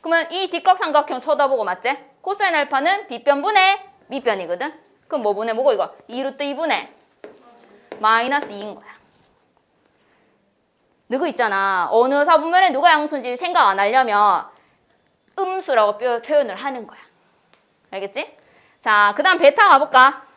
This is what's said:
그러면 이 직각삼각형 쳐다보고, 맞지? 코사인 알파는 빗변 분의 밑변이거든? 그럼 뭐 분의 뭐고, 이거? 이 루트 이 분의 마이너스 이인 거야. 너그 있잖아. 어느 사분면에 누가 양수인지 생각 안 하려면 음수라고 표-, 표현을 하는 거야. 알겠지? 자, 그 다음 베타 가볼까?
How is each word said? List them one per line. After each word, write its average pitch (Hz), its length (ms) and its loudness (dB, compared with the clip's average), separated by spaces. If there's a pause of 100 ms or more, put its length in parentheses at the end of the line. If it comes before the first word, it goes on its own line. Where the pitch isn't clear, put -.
그러면 330 300 -2
이 370 180 -6
직각삼각형 320 680 0
쳐다보고, 269 440 0
맞지? 196 340 -4 (240)
코사인 381 340 -2
알파는 302 520 -2
빗변 285 340 -2
분의 392 500 0 (160)
밑변이거든? 214 640 -4 (360)
그럼 285 160 -6
뭐 208 100 -2
분의 220 220 -4
뭐고, 262 180 2
이거? 185 220 -4 (120)
이 247 160 -8
루트 269 200 -8
이 285 120 -6
분의 277 380 -4 (1040)
마이너스 233 520 -2
이인 202 240 -14
거야. - 120 -20 (2250)
너그 269 220 -4
있잖아. 196 600 -2
어느 262 320 2
사분면에 339 460 2
누가 302 220 2
양수인지 294 440 -2
생각 339 320 0
안 196 120 0
하려면 208 680 2 (920)
음수라고 302 600 -2
표-, 233 240 -4
표현을 269 340 -2
하는 247 300 -10
거야. - 140 -20 (920)
알겠지? 196 460 -10 (420)
자, 208 380 2
그 294 60 -2
다음 359 160 4
베타 330 300 6
가볼까? 277 540 4 (120)